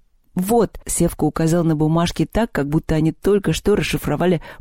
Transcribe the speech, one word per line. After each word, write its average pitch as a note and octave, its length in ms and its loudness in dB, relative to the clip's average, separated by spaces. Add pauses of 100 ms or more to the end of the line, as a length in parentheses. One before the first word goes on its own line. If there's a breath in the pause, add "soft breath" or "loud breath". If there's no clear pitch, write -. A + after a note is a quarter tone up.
(340)
«Вот», G3 520 0
Севка - 380 -2
указал D#3+ 400 2
на D#3+ 100 2
бумажке D#3+ 520 0
так, A3+ 260 -2
как C#3+ 160 -2
будто D#3 260 0
они D#3 180 2
только G3 400 0
что G3+ 220 0
расшифровали D#3 680 -2 (180 loud breath)